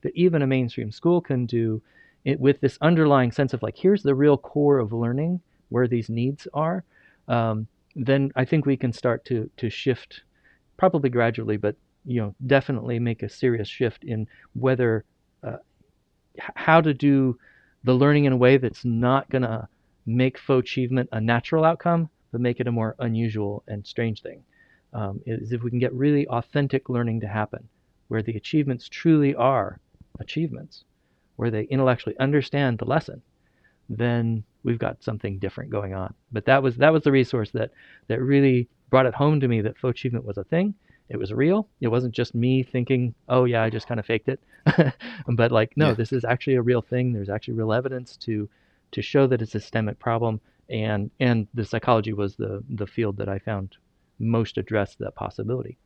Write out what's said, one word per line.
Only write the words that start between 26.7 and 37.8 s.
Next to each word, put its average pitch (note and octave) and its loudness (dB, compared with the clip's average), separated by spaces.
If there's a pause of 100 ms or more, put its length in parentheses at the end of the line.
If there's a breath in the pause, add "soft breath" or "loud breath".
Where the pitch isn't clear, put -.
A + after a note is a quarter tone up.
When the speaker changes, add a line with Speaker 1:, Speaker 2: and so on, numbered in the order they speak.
Speaker 1:
learning A#2 -2
to G#2+ -8
happen, G#2+ -6 (400)
where A2 -2
the A2 -6
achievements C3+ -2
truly D3 2
are A#2 0 (420)
achievements, D#3 -8 (520)
where A#2 -2
they G#2+ -2
intellectually B2+ 0
understand C3+ 0
the - -6
lesson, B2+ -4 (680)
then A#2 -2 (200)
we've A#2+ -2
got - -6
something G#2 -6
different G2 -8
going G2+ -6
on. F#2+ -8 (160)
But A2+ -6
that C3+ 4
was, B2+ 0
that C#3+ 6
was D#3 2
the D3 4
resource B2+ 2
that, A2+ -4 (360 soft breath)